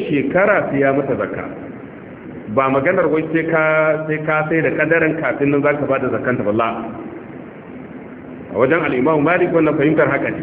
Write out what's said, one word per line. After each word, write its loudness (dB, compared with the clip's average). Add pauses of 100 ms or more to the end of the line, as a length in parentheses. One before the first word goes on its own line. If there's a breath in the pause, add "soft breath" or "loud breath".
(100)
shekara 2
sai 0
ya 4
mata 0
zakka. -4 (1080)
Ba 4
maganar 2
wai 2 (100)
sai 2
ka, 2
sai -2
ka 0
sai 2
da 2
kadaran 2
kafin 0
nan 2
zaka 2
bada 0
zakanta -2
ba, 0
la. 0 (1800)
A -2
wajen 4
al-Imam 2
Malik 2
wannan 2
fahimtar 4
haka -2
ne, -8